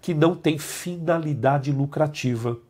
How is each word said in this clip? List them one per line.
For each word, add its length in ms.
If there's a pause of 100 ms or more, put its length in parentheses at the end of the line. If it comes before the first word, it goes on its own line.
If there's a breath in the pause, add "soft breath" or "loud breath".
que 100
não 240
têm 220
finalidade 1120
lucrativa 840 (120)